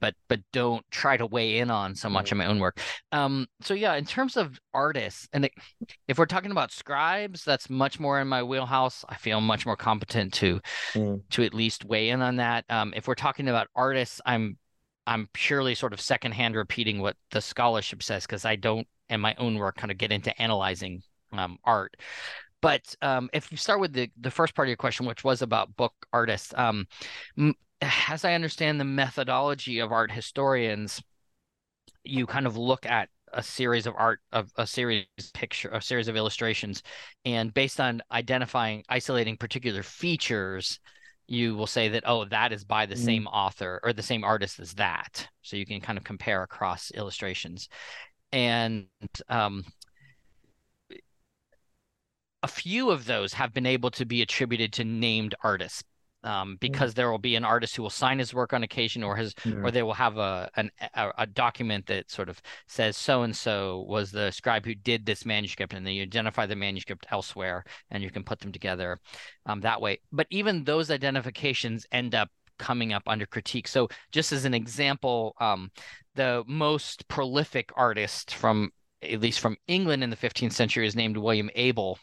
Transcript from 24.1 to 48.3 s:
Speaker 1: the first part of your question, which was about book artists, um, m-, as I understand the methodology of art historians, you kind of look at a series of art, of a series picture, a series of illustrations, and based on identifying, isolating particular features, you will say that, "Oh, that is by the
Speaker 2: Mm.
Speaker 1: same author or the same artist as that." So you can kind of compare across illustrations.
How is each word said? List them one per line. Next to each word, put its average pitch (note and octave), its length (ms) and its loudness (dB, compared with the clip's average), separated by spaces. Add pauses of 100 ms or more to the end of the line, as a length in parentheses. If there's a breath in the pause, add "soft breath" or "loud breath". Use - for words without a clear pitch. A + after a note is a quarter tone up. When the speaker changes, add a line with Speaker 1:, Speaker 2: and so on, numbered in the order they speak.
Speaker 1:
the B2+ 100 -2
first - 240 2
part C#3+ 120 4
of B2+ 40 0
your A#2 60 0
question, B2 300 0
which A#2 160 -6
was C3 200 4
about A2 340 2
book A#2 180 2 (180)
artists, A2+ 440 2
um, A2 320 2 (500 loud breath)
m-, D3 160 6 (540)
as D#3 160 -4
I F3 100 6
understand D#3 460 0
the C3+ 40 0
methodology C3+ 920 0
of A2+ 140 0
art A2 180 4
historians, A2+ 920 0 (1000)
you C3 240 -2
kind C3+ 200 0
of A2+ 100 -2
look B2 300 0
at A2 220 2 (240)
a A#2+ 100 -4
series A#2+ 440 0
of A2 100 -4
art, A2+ 240 4 (120)
of G#2+ 240 0
a A2+ 100 0
series A2+ 400 0 (280)
picture, - 380 -6
a A2 100 -2
series A#2 260 0
of A2 80 -2
illustrations, A2 640 -2 (420 loud breath)
and A2+ 280 0
based C3+ 280 2
on A#2+ 200 0 (100)
identifying, A#2 800 0
isolating A#2+ 480 0
particular A#2 460 -4
features, G2+ 960 -2 (460 loud breath)
you A#2 300 0
will G#2+ 100 -2
say A2 220 2
that, A2 180 -2
"Oh, A#2 180 2
that A2 280 0
is G2+ 120 -10
by G#2+ 220 2
the G2 80 -6
Speaker 2:
Mm. A#2+ 100 -2
Speaker 1:
same A2 220 2
author F#2+ 560 -2
or A#2 100 0
the G#2 100 -4
same A2 220 -2
artist G2+ 360 0
as F2+ 140 -12
that." F#2+ 540 -2 (140)
So - 140 -10
you G2 100 -4
can G2+ 140 -8
kind G#2 180 -4
of - 60 -12
compare G2 380 -2
across - 500 -4
illustrations. F#2 760 -8 (640 loud breath)